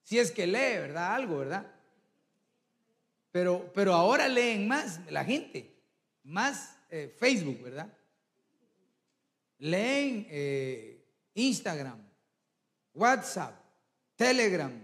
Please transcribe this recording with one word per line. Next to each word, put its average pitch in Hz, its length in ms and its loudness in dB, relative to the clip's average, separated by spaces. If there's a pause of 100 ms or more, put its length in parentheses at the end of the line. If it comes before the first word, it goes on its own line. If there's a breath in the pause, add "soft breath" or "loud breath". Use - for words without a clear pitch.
Si 220 160 -2
es 240 140 2
que 180 160 -2
lee, 226 320 0
¿verdad? 165 340 -4
Algo, 220 260 -4
¿verdad? 165 300 -6 (1600)
Pero, 180 420 0
pero 196 200 4
ahora 254 360 6
leen 240 360 2
más 247 360 -2 (100)
la 143 140 -2
gente, - 520 -6 (460)
más, 208 540 -4 (120)
eh, 151 300 -10
Facebook, 156 440 2
¿verdad? 139 280 -12 (1700)
Leen, 226 720 0
eh, 135 760 -6 (280)
Instagram, 156 680 -2 (920)
WhatsApp, 185 680 0 (540)
Telegram. 214 560 2 (120)